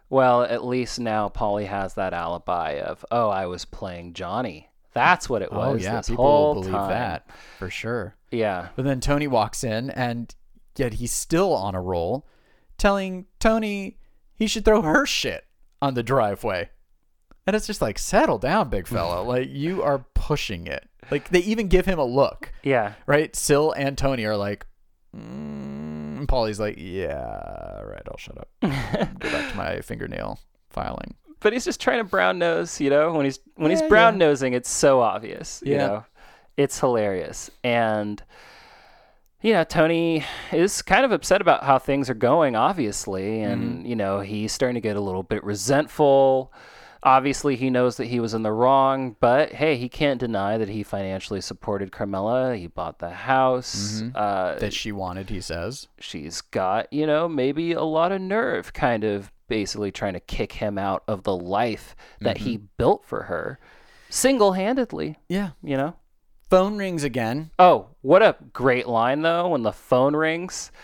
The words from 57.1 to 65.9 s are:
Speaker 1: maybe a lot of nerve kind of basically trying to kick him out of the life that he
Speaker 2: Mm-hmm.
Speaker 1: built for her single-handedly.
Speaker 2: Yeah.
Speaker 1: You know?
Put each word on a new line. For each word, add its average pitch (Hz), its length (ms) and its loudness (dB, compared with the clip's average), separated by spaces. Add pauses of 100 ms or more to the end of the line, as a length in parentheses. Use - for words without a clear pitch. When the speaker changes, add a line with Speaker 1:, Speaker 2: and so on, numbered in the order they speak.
Speaker 1:
maybe 151 440 0
a 156 100 -2
lot 160 280 2
of 196 100 -4
nerve 202 520 -4
kind 117 300 0
of 101 280 -2 (180)
basically 104 420 -2
trying 101 200 -4
to 87 80 -8
kick - 320 -6
him 104 260 -4
out 95 300 -2
of 101 160 -4
the 101 140 0
life 101 580 -4 (240)
that 117 200 -2
he 117 180 -4
Speaker 2:
Mm-hmm. 104 80 -20 (120)
Speaker 1:
built 151 280 2
for - 180 -8
her 87 340 -6 (520)
single-handedly. 202 1080 0 (120)
Speaker 2:
Yeah. 185 220 -2 (120)
Speaker 1:
You 147 140 -2
know? 147 180 -2 (540)